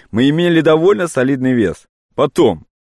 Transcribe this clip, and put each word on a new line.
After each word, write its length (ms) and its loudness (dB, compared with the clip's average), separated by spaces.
Мы 180 2
имели 320 0
довольно 480 0
солидный 460 -2
вес. 320 -2
Потом, 520 -2